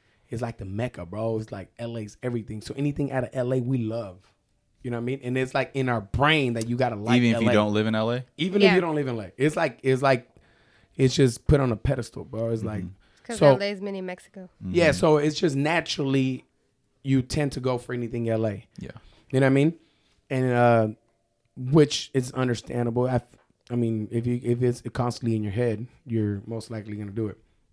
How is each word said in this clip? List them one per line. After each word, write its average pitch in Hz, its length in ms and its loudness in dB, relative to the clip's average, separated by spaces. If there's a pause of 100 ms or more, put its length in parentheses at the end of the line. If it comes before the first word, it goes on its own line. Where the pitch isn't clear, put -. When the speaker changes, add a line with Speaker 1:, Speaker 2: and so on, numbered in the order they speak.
(300)
Speaker 1:
is 117 120 -8
like 117 160 -8
the 98 80 -12
Mecca, 101 400 -6
bro. 110 320 -4
It's 110 140 -8
like 98 260 -12
L 117 220 -10
A's 107 240 -12
everything. 117 380 -6
So 107 140 -12
anything 143 360 -2
out 131 120 -2
of 113 100 -8
L 127 200 -2
A 131 80 0
we 127 160 -2
love. 110 400 -6 (640)
You 123 80 -6
know 120 60 -4
what 117 40 -4
I 120 40 -4
mean? 135 180 -4
And 123 140 -4
it's 131 180 -2
like 131 180 -2
in 131 160 -2
our 117 120 0
brain 139 520 0
that 113 140 -4
you 120 80 -2
gotta 123 200 0
like 113 220 0
Speaker 2:
Even 120 180 4
if 117 60 0
you 110 60 2
Speaker 1:
L 101 40 4
A. - 20 2
Speaker 2:
don't 104 200 4
live 107 140 2
in 110 80 0
L 110 160 0
A? 127 120 -4 (140)
Speaker 1:
Even 190 240 0
Speaker 3:
Yeah. 202 80 8
Speaker 1:
if 190 60 4
you 185 60 4
don't 160 140 -2
live 143 120 -2
in 120 80 -4
L 110 60 -6
A. 92 160 -12
It's 151 180 2
like, 160 280 -2
it's 131 200 2
like, 131 260 2 (680)
it's 131 180 4
just 131 320 2
put 143 120 6
on 127 120 0
a 107 60 0
pedestal, 123 480 -4
bro. 113 240 -6
It's 113 140 -2
like, 107 200 -6
Speaker 2:
Mm-hmm. 92 80 -10 (320)
Speaker 3:
'Cause 226 160 -8
Speaker 1:
so 151 160 8
Speaker 3:
L 196 80 -2
A 202 80 -2
is 190 100 -8
mini 196 200 -6
Mexico. 185 480 -14 (140)
Speaker 1:
Yeah, 147 260 4
Speaker 2:
Mm-hmm. 92 100 2
Speaker 1:
so 156 180 6
it's 147 220 0
just 151 160 2
naturally 139 880 0 (560)
you 135 220 2
tend 143 300 -2
to 131 60 -8
go 127 200 -2
for 127 140 -10
anything 117 360 -4
L 113 160 0
A. 104 220 -6 (100)
Speaker 2:
Yeah. - 140 -14 (400)
Speaker 1:
You 131 80 2
know 135 60 4
what 131 60 6
I 135 40 4
mean? 156 180 4 (560)
And, 131 240 0
uh, 117 340 6 (720)
which 143 560 2
is 127 200 -2
understandable. 123 720 -2
I, 127 80 0
f-, 120 80 0 (480)
I 120 40 -4
mean, 113 360 -2
if 117 160 -2
you, 123 160 -2
if 120 180 0
it's 123 220 0 (100)
constantly 120 420 -2
in 107 80 -2
your 101 100 -4
head, 117 340 -2 (180)
you're 107 400 -2
most 113 240 -10
likely 107 260 -10
gonna 104 160 -10
do 110 160 -4
it. 95 120 -12 (340)